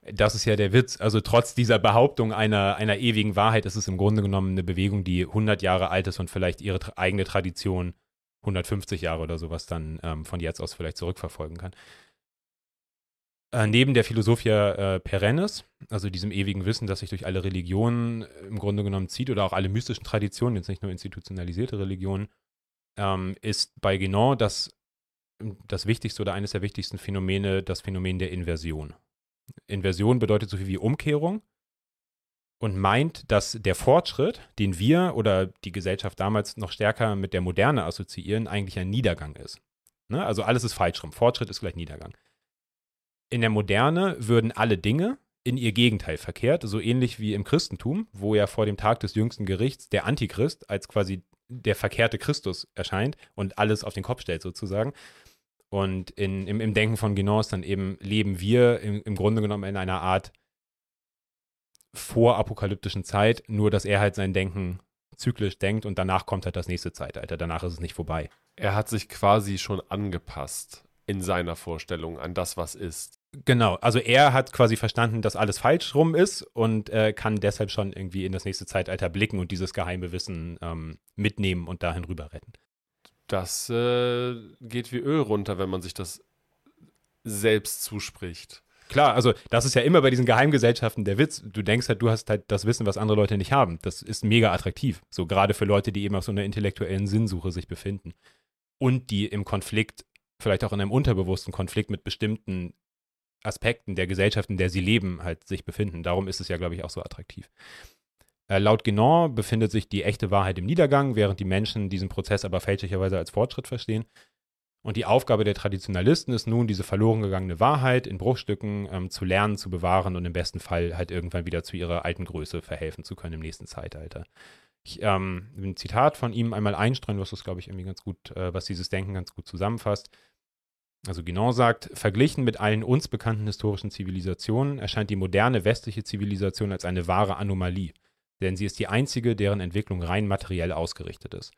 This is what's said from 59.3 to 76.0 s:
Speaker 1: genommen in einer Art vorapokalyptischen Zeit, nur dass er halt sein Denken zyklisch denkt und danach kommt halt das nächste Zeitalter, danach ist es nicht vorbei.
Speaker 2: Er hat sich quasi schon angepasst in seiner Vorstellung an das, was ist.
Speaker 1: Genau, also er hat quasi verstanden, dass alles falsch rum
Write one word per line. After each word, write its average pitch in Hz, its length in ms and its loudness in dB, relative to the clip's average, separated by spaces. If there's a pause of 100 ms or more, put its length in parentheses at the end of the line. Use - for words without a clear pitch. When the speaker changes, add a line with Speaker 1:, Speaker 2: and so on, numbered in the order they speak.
Speaker 1:
genommen 104 220 -2
in 98 140 -4
einer 92 240 -2
Art 92 300 2 (1600)
vorapokalyptischen 104 1080 0
Zeit, 110 440 2
nur 107 240 2
dass 98 120 2
er 101 160 2
halt 101 140 4
sein 95 200 -2
Denken 92 460 -2 (360)
zyklisch 107 420 -2
denkt 104 300 -2
und 98 100 -4
danach 92 300 0
kommt 95 180 -2
halt 87 100 -4
das 90 120 -6
nächste 87 260 -4
Zeitalter, - 420 -8
danach 82 280 -4
ist 87 100 -4
es 78 60 -12
nicht 85 160 -8
vorbei. 80 340 -6 (280)
Speaker 2:
Er 98 180 -2
hat 107 140 0
sich 107 200 -4
quasi 101 480 2
schon 95 320 -4
angepasst - 920 -8 (220)
in 98 160 -4
seiner 87 360 -2
Vorstellung 82 600 -8
an 85 160 -8
das, 90 220 -4
was 85 200 -6
ist. - 440 -12 (260)
Speaker 1:
Genau, 117 360 4
also 117 180 4
er 131 320 6
hat 131 220 2
quasi 113 240 6
verstanden, 113 440 0
dass 104 140 0
alles 104 220 0
falsch 147 380 2
rum 160 200 4